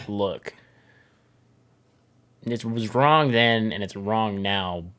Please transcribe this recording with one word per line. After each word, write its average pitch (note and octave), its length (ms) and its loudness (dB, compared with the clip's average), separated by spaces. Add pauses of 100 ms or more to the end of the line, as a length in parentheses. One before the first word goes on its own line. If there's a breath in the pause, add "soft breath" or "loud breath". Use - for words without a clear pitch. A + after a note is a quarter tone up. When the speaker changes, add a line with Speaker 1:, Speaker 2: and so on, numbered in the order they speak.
Speaker 1:
<sighs> - 60 -14
Speaker 2:
"Look, G2+ 440 -4 (1900 soft breath)
it A#2 200 -6
was A2+ 300 -4
wrong C#3+ 380 4
then, A2+ 400 4
and G2 100 -6
it's F#2+ 140 -8
wrong G2+ 460 -2
now, F#2 420 -4 (140)